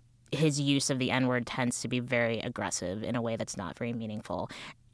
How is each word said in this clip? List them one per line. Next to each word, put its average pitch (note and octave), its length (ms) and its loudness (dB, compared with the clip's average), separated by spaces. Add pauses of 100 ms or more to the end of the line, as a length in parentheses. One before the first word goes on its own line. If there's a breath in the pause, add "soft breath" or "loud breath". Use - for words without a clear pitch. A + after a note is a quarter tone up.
(320)
his D3 280 4
use C#3 300 4
of C#3 80 2
the B2+ 140 2
N-word B2+ 340 4
tends B2 360 0
to - 60 -4
be B2+ 120 0
very A#2+ 400 2
aggressive G2+ 640 -4
in A2 120 -2
a A#2+ 60 0
way A2+ 140 0
that's A2 200 -4
not F2 220 -6
very A#2+ 160 -2
meaningful. G#2+ 560 -4 (440 loud breath)